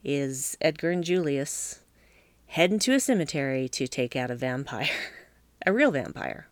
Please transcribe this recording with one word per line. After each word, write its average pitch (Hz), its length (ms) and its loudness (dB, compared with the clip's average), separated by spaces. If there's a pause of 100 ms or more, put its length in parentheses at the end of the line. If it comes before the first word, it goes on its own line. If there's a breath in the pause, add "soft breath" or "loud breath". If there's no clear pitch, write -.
is 135 560 -2
Edgar 160 300 0
and 175 140 0
Julius 151 760 -2 (680 soft breath)
head 180 240 4
into 220 200 2
a 269 80 6
cemetery 139 680 0
to - 180 -4
take 123 260 -2
out 127 160 -2
a 123 60 -4
vampire. 131 540 -4
<laughs> - 80 -4 (680 loud breath)
A 190 60 4
real 262 180 6
vampire. - 600 -4